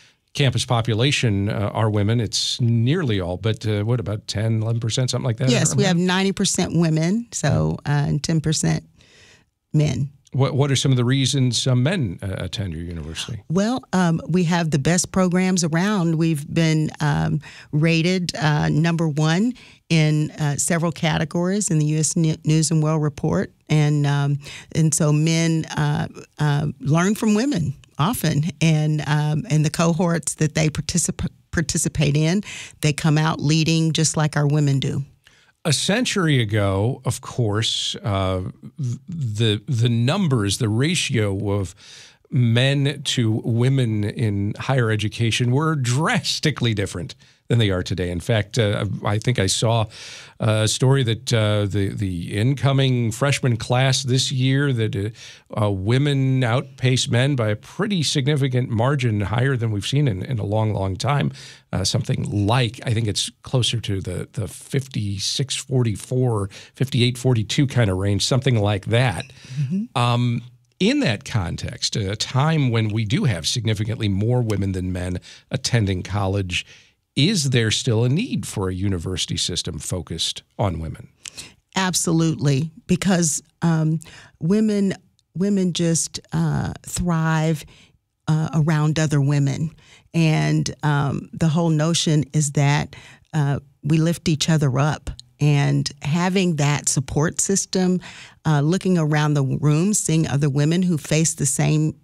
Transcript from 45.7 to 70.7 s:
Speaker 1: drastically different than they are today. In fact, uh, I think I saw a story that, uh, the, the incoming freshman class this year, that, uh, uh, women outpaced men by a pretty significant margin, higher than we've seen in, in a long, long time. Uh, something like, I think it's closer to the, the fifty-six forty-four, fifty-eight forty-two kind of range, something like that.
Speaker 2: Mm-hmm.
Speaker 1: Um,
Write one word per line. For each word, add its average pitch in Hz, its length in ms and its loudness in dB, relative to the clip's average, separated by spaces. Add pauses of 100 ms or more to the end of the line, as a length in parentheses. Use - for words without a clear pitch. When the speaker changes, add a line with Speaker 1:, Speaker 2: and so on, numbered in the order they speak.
Speaker 1:
drastically 139 960 0
different 98 400 -6 (360)
than 117 100 4
they 107 100 4
are 90 140 0
today. 90 260 -4
In 87 120 -4
fact, - 360 -2
uh, 110 280 0 (180)
I 107 140 0
think 123 200 -2
I 98 100 2
saw 113 400 0 (520)
a 107 300 2
story 135 340 2
that, 113 300 -2
uh, 104 320 2
the, 98 240 0
the 101 480 -4
incoming 131 720 2
freshman 131 460 0
class 131 460 0
this 127 280 0
year, 135 400 2
that, 110 240 0
uh, - 640 -8
uh, 104 80 2
women 131 760 2
outpaced 127 640 0
men 131 240 2
by 110 140 0
a 107 80 -2
pretty 196 460 -2
significant 127 640 0
margin, 120 500 0
higher 120 380 0
than 113 140 -2
we've 101 140 -4
seen 143 220 2
in, 95 160 -2
in 120 160 -4
a 104 60 -4
long, 107 280 0
long 95 220 -2
time. 135 380 -2 (400)
Uh, 92 100 -2
something - 640 -2
like, 117 380 0
I 117 80 0
think 110 160 0
it's - 200 -4 (120)
closer 117 400 0
to 98 180 -4
the, 92 320 -6
the 95 160 -6
fifty-six - 1120 -6
forty-four, 120 920 -2 (240)
fifty-eight 123 440 0
forty-two 127 500 2
kind 120 220 2
of 92 80 0
range, 101 280 0
something 131 340 2
like 101 260 0
that. 113 400 0 (340)
Speaker 2:
Mm-hmm. 170 380 -4
Speaker 1:
Um, 120 440 0 (380)